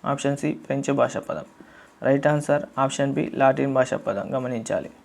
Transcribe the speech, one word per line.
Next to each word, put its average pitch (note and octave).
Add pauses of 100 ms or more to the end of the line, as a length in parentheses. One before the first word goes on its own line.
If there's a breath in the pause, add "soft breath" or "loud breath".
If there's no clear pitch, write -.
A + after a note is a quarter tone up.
ఆప్షన్ C#3
సి D3+
ఫ్రెంచ్ C#3
భాషా C#3
పదం. - (580 loud breath)
రైట్ C#3
ఆన్సర్ D3 (160)
ఆప్షన్ C3+
బి D3
లాటిన్ C3+
భాషా B2+
పదం, G2+
గమనించాలి. A#2+ (140)